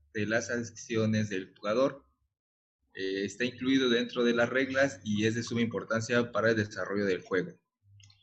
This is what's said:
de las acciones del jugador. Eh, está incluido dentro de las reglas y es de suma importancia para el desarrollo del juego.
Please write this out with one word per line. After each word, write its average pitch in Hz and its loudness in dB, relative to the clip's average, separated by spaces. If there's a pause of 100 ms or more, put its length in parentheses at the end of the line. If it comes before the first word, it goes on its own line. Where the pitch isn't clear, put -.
(140)
de 104 -2
las 120 0
acciones 110 -2
del 95 -8
jugador. 113 -2 (880)
Eh, 95 -2
está 117 -4
incluido 127 2
dentro 120 0
de 117 4
las 120 4
reglas 131 0
y 104 0
es 110 2
de 117 -2
suma 117 -2
importancia 113 0
para 107 2
el 113 4
desarrollo 101 -2
del 92 0
juego. 90 -2 (720)